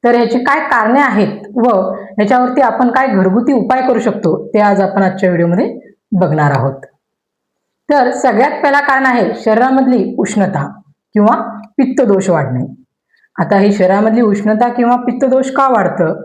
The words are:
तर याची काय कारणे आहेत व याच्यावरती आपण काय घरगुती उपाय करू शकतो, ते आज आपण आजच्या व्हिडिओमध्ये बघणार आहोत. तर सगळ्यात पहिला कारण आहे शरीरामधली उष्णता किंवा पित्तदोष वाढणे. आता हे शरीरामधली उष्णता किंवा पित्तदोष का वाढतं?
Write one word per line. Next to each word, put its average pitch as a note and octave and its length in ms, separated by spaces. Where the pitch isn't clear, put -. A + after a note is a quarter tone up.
तर A#3+ 100
याची A#3+ 260
काय C#4 200
कारणे A#3+ 400
आहेत G#3+ 580
व G#3+ 360
याच्यावरती B3+ 420
आपण B3 280
काय B3+ 180
घरगुती G3+ 460
उपाय B3+ 340
करू A#3 120
शकतो, G#3 480
ते G#3+ 120
आज G3+ 220
आपण F#3+ 220
आजच्या F#3 260
व्हिडिओमध्ये E3+ 500
बघणार D#3 400
आहोत. C3+ 220
तर B3+ 200
सगळ्यात B3+ 520
पहिला C#4+ 160
कारण C4+ 260
आहे A#3 300
शरीरामधली B3+ 840
उष्णता F3 640
किंवा A3 460
पित्तदोष G#3 520
वाढणे. B2+ 440
आता G3 180
हे G3+ 140
शरीरामधली G#3 500
उष्णता G#3+ 480
किंवा A#3+ 260
पित्तदोष C4 560
का C4+ 180
वाढतं? F#3 560